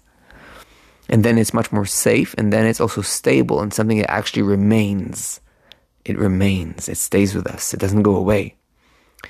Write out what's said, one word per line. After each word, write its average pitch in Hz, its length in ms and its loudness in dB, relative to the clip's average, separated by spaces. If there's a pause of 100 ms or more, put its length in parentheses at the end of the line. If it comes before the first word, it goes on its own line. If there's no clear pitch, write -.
(1080)
And 110 160 4
then 117 120 4
it's 110 180 2
much 113 180 -2
more 104 140 -2
safe, - 520 0
and 104 140 0
then 110 140 4
it's 113 140 0
also 110 220 -2
stable 123 580 0
and 104 140 -4
something 110 240 0
that - 120 0
actually 104 320 -2
remains. 101 1000 0 (640)
It - 100 -4
remains, 95 720 -2
it - 80 -8
stays 98 380 0
with 87 120 -4
us, - 280 -8
it 92 40 -8
doesn't 98 260 2
go 101 120 4
away. 98 400 -2 (720)